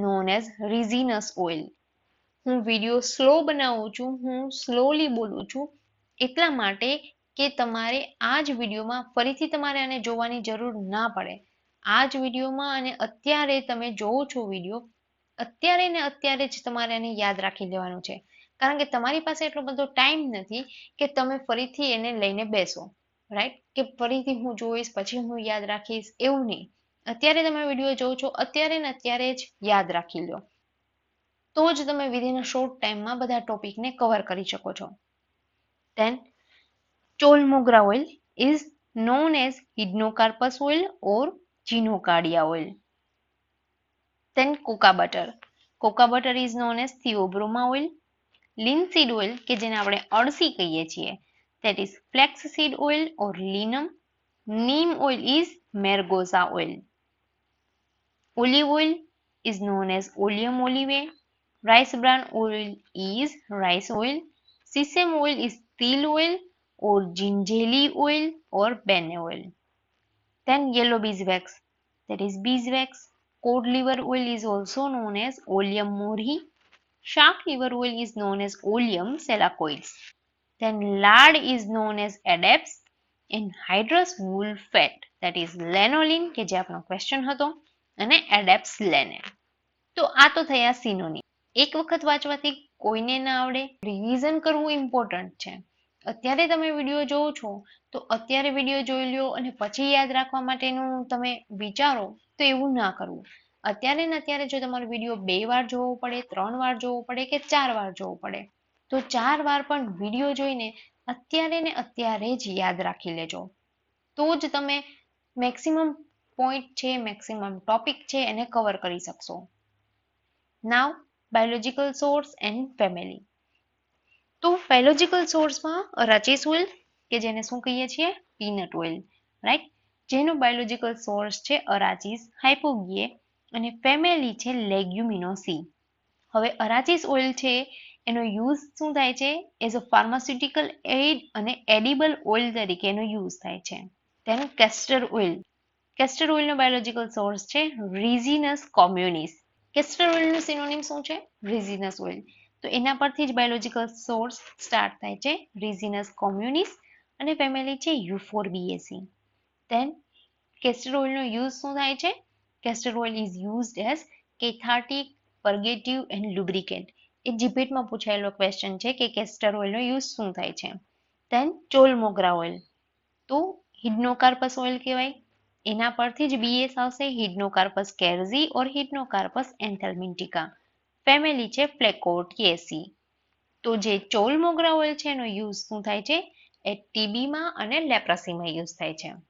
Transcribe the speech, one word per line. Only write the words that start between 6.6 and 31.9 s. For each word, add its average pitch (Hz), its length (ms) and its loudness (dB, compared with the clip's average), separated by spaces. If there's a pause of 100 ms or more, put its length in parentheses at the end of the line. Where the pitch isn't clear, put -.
કે 277 120 2
તમારે 240 720 -4
આ 254 220 0
જ 294 80 -4
વીડિયોમાં 233 640 -6
ફરીથી 269 320 0
તમારે 285 320 -2
આને 262 180 -4
જોવાની 233 420 -4
જરૂર 226 420 -6
ના 208 340 -2
પડે. 185 280 -8 (380)
આ 220 240 4
જ 269 100 -4
વીડિયોમાં 262 600 -4
અને 254 160 -6
અત્યારે 277 680 -2
તમે 240 300 -6
જોવો 214 340 -2
છો 254 220 -8
વીડિયો, 196 440 -10 (480)
અત્યારે 349 500 0
ને 339 120 -2
અત્યારે 277 460 -2
જ - 180 -10
તમારે 233 300 -4
આને 226 180 -4
યાદ 202 280 -2
રાખી 190 260 -4
લેવાનું 180 360 -8
છે. - 240 -14 (340)
કારણ 277 180 0
કે 285 60 0
તમારી 269 360 -2
પાસે 311 260 -4
એટલો 302 160 -6
બધો 269 240 -4
ટાઇમ 277 340 2
નથી 233 440 -6 (340)
કે 285 80 0
તમે 269 320 0
ફરીથી 254 440 -4
એને 240 300 -2
લઈને 208 320 -2
બેસો, 208 500 -2 (360)
રાઈટ? 220 220 -2 (220)
કે 269 80 0
ફરીથી 262 520 -2
હું 240 220 -6
જોઈશ, 233 380 -6
પછી 202 220 -6
હું 233 240 -6
યાદ 214 240 -4
રાખીશ, 208 420 -6 (140)
એવું 269 260 2
નહીં. 185 260 -8 (340)
અત્યારે 294 360 4
તમે 302 240 0
વીડિયો 269 280 0
જોવો 254 200 -2
છો, 262 140 -4
અત્યારે 302 500 -2
ને 302 100 -4
અત્યારે 254 460 -4
જ 254 80 -10 (200)
યાદ 196 280 4
રાખી 175 300 -4
લો. 175 180 -8 (1160)
તો 320 180 4
જ 285 140 -4
તમે 277 220 -2